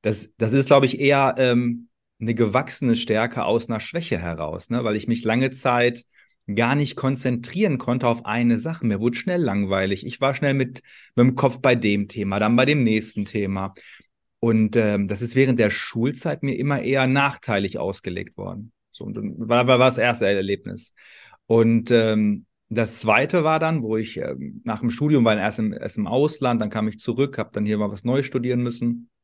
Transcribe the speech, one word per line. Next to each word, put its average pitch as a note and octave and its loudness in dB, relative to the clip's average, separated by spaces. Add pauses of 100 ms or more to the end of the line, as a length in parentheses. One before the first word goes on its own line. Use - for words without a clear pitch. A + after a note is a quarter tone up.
Das, G#2 -4
das A2 0
ist, C3+ 2
glaub C#3 6
ich, B2 0
eher, C3+ 2
ähm, A#2+ 0 (320)
eine A2+ -2
gewachsene A#2 0
Stärke A#2 -2
aus A2+ -2
einer A2+ -4
Schwäche E3 -6
heraus, D#2+ -8
ne? A#2+ -2
Weil A2 0
ich G#2 -6
mich A#2 -2
lange B2 0
Zeit A#2+ 0 (480)
gar A#2 2
nicht D3 -2
konzentrieren C3 -2
konnte B2 0
auf A#2 0
eine A#2 2
Sache. D#3+ -6
Mir G#2 0
wurde A#2+ 0
schnell F3+ -2
langweilig. G2 0
Ich B2 -10
war C3+ 2
schnell C3+ 0
mit, C3 -2 (340)
mit B2 6
dem B2+ 2
Kopf B2+ 0
bei C3 4
dem G2+ 0
Thema, G2 -4
dann A2 2
bei B2+ 4
dem C#3+ 2
nächsten G#2+ -2
Thema. G2 -4 (680)
Und, A2 2
ähm, G#2 2
das G2+ -4
ist A#2+ -4
während C3 4
der G#2+ 4
Schulzeit C3+ -4
mir C#3 -4
immer C#3+ -2
eher C3 0
nachteilig B2+ 0
ausgelegt F#2 -8
worden. G2 -12 (200)
So, - -16
und G#2 -10
dann G#2 -8
war, A#2 2
war, B2+ 6
war B2+ 8
das B2 -4
erste A#2+ 0
Erlebnis. G2 -2 (500)
Und, A#2 4
ähm, G#2+ 2 (240)
das A2+ -2
zweite C#3 2
war D#3+ 2
dann, D#3+ 0
wo A2 -2
ich, A2+ -6
ähm, - -8
nach A2 -6
dem A#2+ -2
Studium D3 2
war, G#2+ 4
erst G#2 -2
im, G#2+ -2
erst - -8
im G#2 -2
Ausland, B2+ 0
dann G#2 -2
kam G#2+ -2
ich G#2+ -8
zurück, B2+ -2
hab A2 -6
dann G#2 -2
hier G#2+ 0
mal G#2 -2
was G2 -12
Neues C3 0
studieren B2 -2
müssen. A#2+ -4 (140)